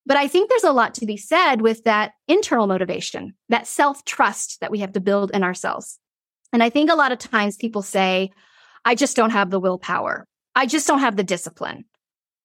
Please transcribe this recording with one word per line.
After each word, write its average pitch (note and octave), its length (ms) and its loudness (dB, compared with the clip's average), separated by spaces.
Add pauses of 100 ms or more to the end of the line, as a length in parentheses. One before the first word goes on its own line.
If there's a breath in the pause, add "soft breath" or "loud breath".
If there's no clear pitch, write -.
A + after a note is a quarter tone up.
But C4+ 120 2
I C#4+ 100 0
think F#4+ 220 2
there's A#4+ 160 2
a D4+ 80 4
lot A#3 220 2
to A#3 100 -8
be G#3 120 -4
said D4+ 440 0
with A3+ 240 0
that G#3+ 260 0 (160)
internal C#4+ 400 2
motivation, F#3 640 -4 (160)
that A#3 160 0
self-trust - 960 -2
that - 120 -6
we G#3 80 -2
have F#3+ 140 -6
to G#3 60 -2
build G3+ 320 0
in G3 120 0
ourselves. - 540 -6 (560)
And A#3 80 4
I A#3 80 4
think D4 220 2
a E4 40 2
lot C#4+ 160 4
of B3 60 -4
times G#3 400 -2
people A3 240 -6
say, F#3+ 500 0 (540 soft breath)
"I A#3+ 100 4
just C4 200 0
don't A3+ 160 4
have G3+ 180 0
the F#3+ 100 0
willpower. F3+ 680 -4 (280)
I C4 120 2
just D4 200 -2
don't D4 120 4
have B3 160 0
the G3 80 0
discipline." - 600 -8 (600)